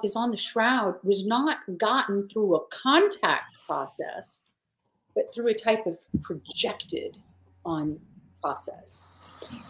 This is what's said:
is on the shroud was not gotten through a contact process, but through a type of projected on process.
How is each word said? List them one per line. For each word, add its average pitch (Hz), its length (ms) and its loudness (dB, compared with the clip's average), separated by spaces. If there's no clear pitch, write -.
is 202 120 2
on 240 140 0
the 214 60 -2
shroud 226 680 2
was 190 240 4
not 262 320 2
gotten 208 500 2
through 202 260 2
a - 140 2
contact 285 960 2
process, - 800 -6
but - 200 -2
through 233 140 -2
a 220 60 4
type 220 320 0
of 165 120 -4
projected - 960 -6
on 156 340 -4
process. - 680 -6